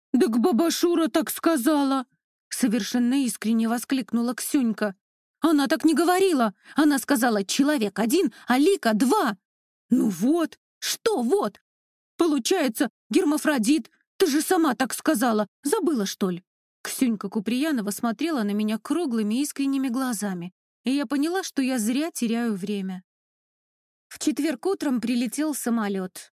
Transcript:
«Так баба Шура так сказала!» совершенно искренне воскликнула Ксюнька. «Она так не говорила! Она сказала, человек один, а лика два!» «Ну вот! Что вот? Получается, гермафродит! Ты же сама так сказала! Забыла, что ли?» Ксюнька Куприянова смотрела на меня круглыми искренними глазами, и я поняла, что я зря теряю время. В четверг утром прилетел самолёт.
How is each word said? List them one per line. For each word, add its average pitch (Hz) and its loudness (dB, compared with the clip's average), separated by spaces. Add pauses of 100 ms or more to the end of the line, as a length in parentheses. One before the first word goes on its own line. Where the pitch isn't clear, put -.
(120)
«Так 247 2
баба 330 2
Шура 330 0
так 311 -2
сказала!» 277 0 (440)
совершенно 247 0
искренне 226 0
воскликнула 240 -2
Ксюнька. 220 -2 (440)
«Она 285 2
так 311 0
не 320 6
говорила! 339 2 (220)
Она 294 4
сказала, 214 0
человек 269 0
один, 247 2 (140)
а 247 4
лика 285 2
два!» 247 2 (520)
«Ну 247 2
вот! 269 0 (200)
Что - -2
вот? 240 -2 (560)
Получается, 285 0 (200)
гермафродит! 294 2 (280)
Ты 381 4
же 294 2
сама 330 2
так 254 -2
сказала! 220 0 (160)
Забыла, 302 0
что 190 -4
ли?» 180 -6 (400)
Ксюнька 220 -2
Куприянова 226 -2
смотрела 240 -4
на 202 -2
меня 214 -2
круглыми 233 -2
искренними 277 -2
глазами, 208 -4 (320)
и 247 -2
я 285 0
поняла, 311 -2
что - -4
я 262 0
зря 262 -2
теряю 233 -2
время. 190 -8 (1040)
В - -20
четверг 294 -2
утром 294 -2
прилетел 254 -2
самолёт. 202 -4